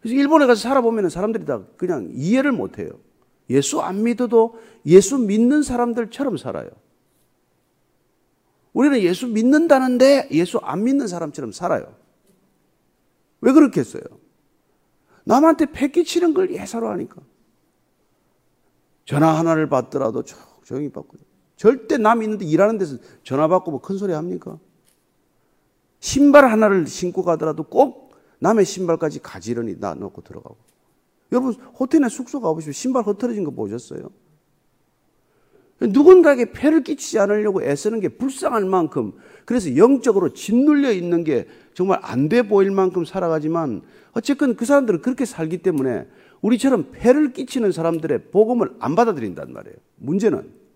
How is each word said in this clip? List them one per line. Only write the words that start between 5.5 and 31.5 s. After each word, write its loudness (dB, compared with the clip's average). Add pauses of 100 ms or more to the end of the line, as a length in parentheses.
사람들처럼 -4
살아요. -10 (2000)
우리는 2
예수 -2
믿는다는데 4
예수 0
안 -6
믿는 0
사람처럼 -10
살아요. -6 (1500)
왜 4
그렇겠어요? 2 (1200)
남한테 4
패 -4
끼치는 0
걸 0
예사로 -8
하니까. -8 (1800)
전화 2
하나를 0
받더라도 -2 (420)
조용히 -10
받고, -20 (400)
절대 0
남 2
있는데 -6
일하는 2
데서 -6 (280)
전화 -2
받고 0
뭐 -8
큰 -8
소리 -4
합니까? -10 (1400)
신발 6
하나를 2
신고 -6
가더라도 -2
꼭 0 (240)
남의 2
신발까지 -4
가지런히 -8
놔놓고 -10
들어가고. -20 (760)
여러분, 0